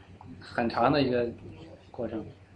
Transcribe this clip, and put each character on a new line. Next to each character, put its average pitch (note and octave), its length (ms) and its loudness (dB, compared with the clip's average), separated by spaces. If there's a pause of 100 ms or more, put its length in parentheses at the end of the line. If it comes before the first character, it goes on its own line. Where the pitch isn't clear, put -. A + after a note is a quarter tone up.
(400)
很 - 280 0
长 A#2+ 240 6
的 D3 80 6
一 C3 80 4
个 A#2+ 200 2 (640)
过 A#2 160 -6
程。 A2 160 -4 (320)